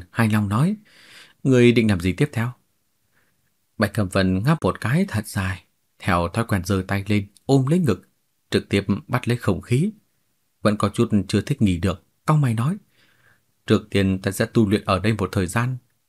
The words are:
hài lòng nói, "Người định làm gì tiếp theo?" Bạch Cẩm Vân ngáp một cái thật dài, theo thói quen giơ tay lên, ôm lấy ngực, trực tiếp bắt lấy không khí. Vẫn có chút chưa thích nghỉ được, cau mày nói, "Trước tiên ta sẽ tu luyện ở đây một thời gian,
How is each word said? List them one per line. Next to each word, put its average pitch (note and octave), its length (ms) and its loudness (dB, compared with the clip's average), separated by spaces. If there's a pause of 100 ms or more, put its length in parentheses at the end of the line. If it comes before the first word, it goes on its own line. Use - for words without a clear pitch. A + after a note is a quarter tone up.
(120)
hài A2+ 180 0
lòng G#2 200 0
nói, D3+ 260 0 (680)
"Người B2 280 6
định A2+ 180 4
làm F#2+ 100 2
gì F2 140 0
tiếp C#3+ 200 0
theo?" A#2 180 -4 (1300)
Bạch G#2 160 -2
Cẩm G2 160 -2
Vân F#2+ 340 0
ngáp D#3 200 2
một F2+ 180 -2
cái D3+ 260 0
thật G#2+ 200 -6
dài, F#2 360 -6 (360)
theo F2 280 0
thói A2+ 180 -4
quen F#2+ 180 -2
giơ F#2+ 240 -2
tay G2 200 -4
lên, G#2 200 0 (180)
ôm C3+ 220 2
lấy E3+ 120 2
ngực, B2+ 300 -2 (400)
trực G2 200 -2
tiếp G2 160 0 (220)
bắt A2+ 200 -4
lấy A#2 100 -2
không F2+ 240 -2
khí. D#3 300 -2 (680)
Vẫn G#2 160 0
có G2+ 120 0
chút A#2 200 -2 (180)
chưa G#2 140 0
thích - 200 -4
nghỉ F#2 160 2
được, F2 260 -4 (220)
cau D#3 120 2
mày C3 160 2
nói, B2+ 240 -2 (920)
"Trước G#2+ 220 2
tiên F#2+ 320 0
ta G2 100 -4
sẽ A2+ 140 -2
tu A2 240 2
luyện G2+ 160 0
ở F#2+ 140 0
đây G#2 140 0
một G2+ 180 -4
thời F#2 160 -2
gian, B2 300 -4 (320)